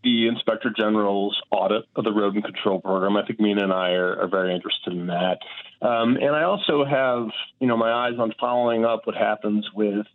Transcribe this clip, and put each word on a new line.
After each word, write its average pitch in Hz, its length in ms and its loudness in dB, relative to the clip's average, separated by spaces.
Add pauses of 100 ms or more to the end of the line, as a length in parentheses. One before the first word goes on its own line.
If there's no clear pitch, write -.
the 117 240 2
Inspector 117 480 -2
General's 104 640 0 (120)
audit 101 340 0 (100)
of - 100 -2
the 110 60 0
rodent 104 320 0
control - 380 -2
program. 95 340 0
I 101 80 0
think 110 160 -8
Mina 101 240 2
and 98 80 0
I 92 200 0
are, 90 320 0
are 92 40 -2
very 92 260 0
interested 90 400 -4
in 87 140 -6
that. 90 300 -2 (460)
Um, 120 320 2
and 143 200 2
I 151 80 2
also 175 400 0
have, 131 440 0 (320)
you 131 80 2
know, 117 100 2
my 113 140 2
eyes 120 260 0
on 113 220 0
following 120 440 2
up 117 220 0
what 104 100 -4
happens 107 600 0
with 104 400 0